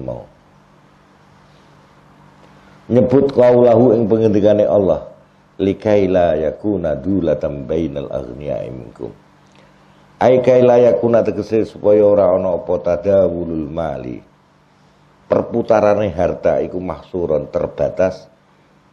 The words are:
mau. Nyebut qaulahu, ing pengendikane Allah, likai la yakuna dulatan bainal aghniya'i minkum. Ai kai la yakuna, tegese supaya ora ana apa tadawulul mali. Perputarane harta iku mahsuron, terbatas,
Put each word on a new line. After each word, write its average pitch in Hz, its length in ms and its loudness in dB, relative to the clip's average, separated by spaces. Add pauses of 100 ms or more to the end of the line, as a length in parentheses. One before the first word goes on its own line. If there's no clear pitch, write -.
mau. 60 240 -12 (2750)
Nyebut 123 400 2
qaulahu, 120 640 4
ing 113 160 0
pengendikane 104 560 2
Allah, 87 400 0 (560)
likai 98 480 0
la 87 240 2
yakuna 78 640 -4
dulatan 78 720 -4
bainal 73 400 -4
aghniya'i 64 640 -10
minkum. 58 400 -16 (1040)
Ai 127 240 4
kai 127 240 4
la 120 160 6
yakuna, 117 400 2
tegese 101 480 -4
supaya 104 320 2
ora 101 320 4
ana 92 240 -2
apa 87 240 -6
tadawulul 85 880 -2
mali. 67 480 -8 (1120)
Perputarane 104 800 0
harta 82 520 -2
iku 90 200 -8
mahsuron, 85 680 -6
terbatas, - 800 -4 (640)